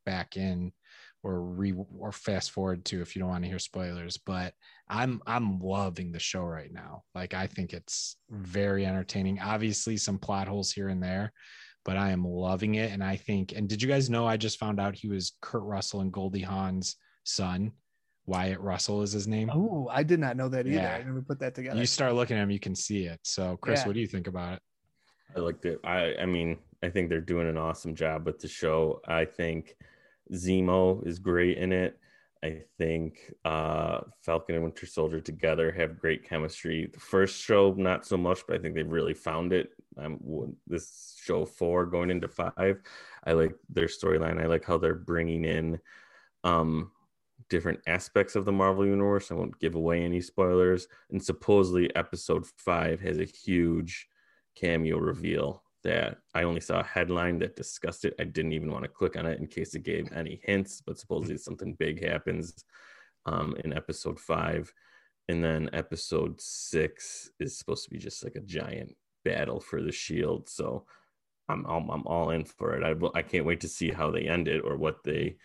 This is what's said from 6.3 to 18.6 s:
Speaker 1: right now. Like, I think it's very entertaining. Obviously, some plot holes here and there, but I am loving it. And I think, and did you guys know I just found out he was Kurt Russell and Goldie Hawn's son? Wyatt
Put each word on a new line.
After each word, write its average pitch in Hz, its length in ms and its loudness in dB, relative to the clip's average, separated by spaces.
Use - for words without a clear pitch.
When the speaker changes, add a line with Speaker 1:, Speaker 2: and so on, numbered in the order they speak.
Speaker 1:
right 80 300 -6
now. - 320 -14
Like, 90 180 -6
I 95 140 -2
think - 260 -6
it's - 440 -8
very 98 560 0
entertaining. 95 520 0
Obviously, 107 600 0
some 98 200 -2
plot 98 300 -2
holes 101 240 -2
here 98 160 -4
and 92 120 0
there, 95 320 -2
but 92 120 -2
I 98 140 2
am 90 140 2
loving 92 520 0
it. 110 140 0
And 98 140 -4
I 98 120 0
think, 98 360 -2
and 104 160 -2
did 107 140 -2
you 127 60 2
guys 135 220 4
know 117 160 2
I 113 100 4
just 107 220 -2
found 107 220 0
out 98 160 0
he - 100 -10
was 95 360 -4
Kurt 113 200 -4
Russell 98 380 -4
and 95 120 0
Goldie 95 300 -2
Hawn's 95 540 -2
son? 95 460 -2
Wyatt 92 340 0